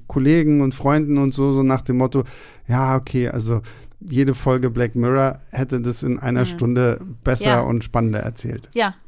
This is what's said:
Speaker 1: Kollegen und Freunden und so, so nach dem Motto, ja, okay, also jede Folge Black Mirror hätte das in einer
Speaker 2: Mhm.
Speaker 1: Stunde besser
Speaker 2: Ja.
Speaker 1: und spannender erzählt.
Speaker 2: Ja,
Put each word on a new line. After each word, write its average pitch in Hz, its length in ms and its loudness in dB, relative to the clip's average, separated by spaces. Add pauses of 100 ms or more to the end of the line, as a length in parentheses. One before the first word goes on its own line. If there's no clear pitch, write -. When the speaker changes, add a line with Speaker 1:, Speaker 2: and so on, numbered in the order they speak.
Speaker 1:
Kollegen 147 540 4
und 135 140 0
Freunden 147 420 2
und 139 160 2
so, 139 200 2
so 135 100 2
nach 131 180 2
dem 123 160 -2
Motto, 127 280 2 (420)
ja, 131 300 2
okay, 127 320 -2
also 113 320 -2 (400)
jede 135 340 2
Folge 127 340 0
Black 117 260 -2
Mirror 131 440 2 (120)
hätte 131 300 -2
das 117 220 -4
in 123 160 -2
einer 123 220 0
Speaker 2:
Mhm. 123 40 4
Speaker 1:
Stunde 120 560 0 (220)
besser 127 220 0
Speaker 2:
Ja. 120 160 2
Speaker 1:
und 117 220 -2
spannender 113 360 -2
erzählt. 113 540 -10
Speaker 2:
Ja, 208 200 -2 (140)